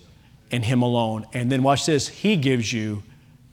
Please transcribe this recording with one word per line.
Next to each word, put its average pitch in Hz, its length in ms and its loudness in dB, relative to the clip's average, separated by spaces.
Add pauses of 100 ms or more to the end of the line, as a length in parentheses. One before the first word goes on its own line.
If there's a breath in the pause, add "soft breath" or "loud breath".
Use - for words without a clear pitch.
(520 soft breath)
in 120 120 -2
him 123 200 2
alone. 113 500 -2
And 123 180 -2
then 131 120 2
watch 135 240 2
this, 151 220 0
he 208 260 0
gives 127 360 0
you 107 300 -4 (520 soft breath)